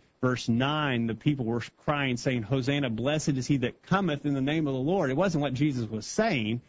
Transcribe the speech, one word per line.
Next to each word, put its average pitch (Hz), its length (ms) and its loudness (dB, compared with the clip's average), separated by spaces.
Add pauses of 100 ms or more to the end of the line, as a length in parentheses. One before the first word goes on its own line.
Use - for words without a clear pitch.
(200)
verse 127 280 0
nine, 131 580 2
the 110 80 -2
people 131 300 0
were 113 180 -2 (220)
crying, 139 320 0
saying, 123 260 0
"Hosanna, 135 460 0
blessed 131 420 -2
is 131 160 -2
he 143 120 2
that 120 240 -4
cometh 170 420 0
in 143 100 0
the 135 60 0
name 147 260 0
of 135 60 0
the 131 80 -2
Lord." 156 300 2
It 131 60 0
wasn't 165 260 2
what 131 120 -2
Jesus 127 340 0
was 107 180 -8
saying. 120 640 0